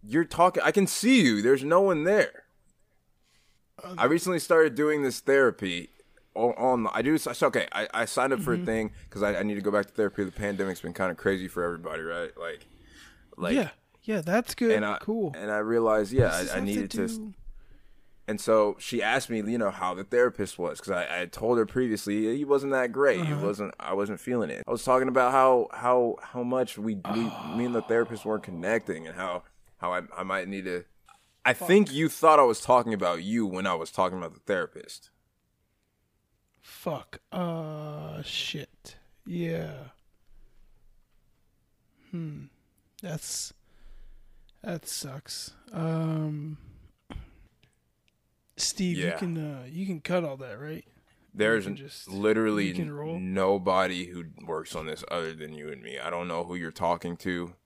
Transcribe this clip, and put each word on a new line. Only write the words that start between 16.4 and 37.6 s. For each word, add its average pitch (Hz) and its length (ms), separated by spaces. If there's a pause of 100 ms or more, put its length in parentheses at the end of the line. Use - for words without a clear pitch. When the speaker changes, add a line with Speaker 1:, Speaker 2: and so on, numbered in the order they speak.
Speaker 2:
this 92 80
Speaker 1:
I - 40
Speaker 2:
have 95 100
to 101 60
Speaker 1:
needed 101 200
to 220 120
s- 226 140
Speaker 2:
do? 214 160 (960)
Speaker 1:
and 107 140
so 107 380
she 113 240
asked 123 260
me, 117 120
you 113 180
know, 101 100
how 92 240
the 95 100
therapist 120 540
was, 80 240
'cause - 80
I, 87 320
I 90 60
told 117 320
her 107 80
previously 110 680
he 147 80
wasn't 139 280
that 127 200
great. 135 320
He 151 100
Speaker 2:
Uh-huh. 147 120
Speaker 1:
wasn't. 101 340
I 87 140
wasn't 101 260
feeling 120 300
it. - 180
I - 40
was 117 120
talking 131 260
about 127 220
how, 131 420
how, 123 500
how - 180
much 123 380
we, 110 160
we 92 100
Speaker 2:
Oh. 104 500
Speaker 1:
me 120 100
and 120 100
the 110 80
therapist 117 420
weren't 107 160
connecting, 90 680
and 82 80
how, 90 280 (340)
how 90 160
I, 90 80 (140)
I 90 60
might 95 260
need 98 180
to. 87 200 (580)
I 123 120
Speaker 2:
Fuck. 175 120
Speaker 1:
think 185 240
you 151 160
thought 156 300
I 143 60
was 117 180
talking 120 320
about 87 300
you 110 240
when 92 180
I 92 80
was 82 160
talking 92 300
about 82 160
the - 60
therapist. - 680 (1500)
Speaker 2:
Fuck. - 580 (120)
Uh, 156 880